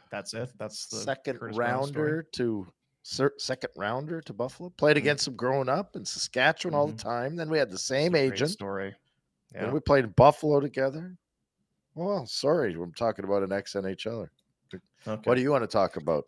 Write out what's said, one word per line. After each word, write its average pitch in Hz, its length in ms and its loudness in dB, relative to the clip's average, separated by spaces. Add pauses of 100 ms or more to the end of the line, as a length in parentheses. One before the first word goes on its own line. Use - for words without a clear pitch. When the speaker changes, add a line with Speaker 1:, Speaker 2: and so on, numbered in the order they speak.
(120)
Speaker 1:
That's 101 220 -8
it. 123 240 -8
That's - 280 -10
the 110 120 -10
Speaker 2:
second 123 420 -6
Speaker 1:
Curtis 113 160 -8
Brown 123 320 0
story. 151 240 -2
Speaker 2:
rounder 160 100 -4 (120)
to 110 320 -2 (360)
cer-, - 360 0
second - 380 -4
rounder 135 440 -4
to - 120 -14
Buffalo. 131 380 -6
Played 151 260 6
Speaker 1:
Mm. 147 40 2
Speaker 2:
against 143 260 2
him 131 80 -6
growing 127 340 0
up 170 280 -2
in - 80 -10
Saskatchewan 156 720 0
all 147 120 4
the 151 60 -4
Speaker 1:
Mm-hmm. 113 160 -8
Speaker 2:
time. 120 280 -2
Then 160 140 -4
we 160 80 2
had 127 120 2
the 92 80 -10
same 151 360 0
Speaker 1:
It's 147 80 6
a 135 60 4
great 123 60 -2
Speaker 2:
agent. 131 180 0
Speaker 1:
story. 98 420 -6 (560)
Speaker 2:
Then 92 140 -8
Speaker 1:
Yeah. 107 80 -2
Speaker 2:
we 151 80 0
played 139 240 4
in 107 60 -6
Buffalo 147 500 6
together. 147 560 -4 (800)
Well, 175 300 -4
sorry, 135 480 0
I'm 85 180 -8
talking 107 320 -2
about 98 180 2
an 95 100 -2
ex-N 98 320 -4
H 95 220 -6
L 113 160 -6
er. 76 80 -14 (760)
Speaker 1:
Okay. 110 200 -4
Speaker 2:
What 120 80 8
do 127 40 2
you 135 100 2
wanna 127 180 2
talk 98 280 2
about? 78 320 0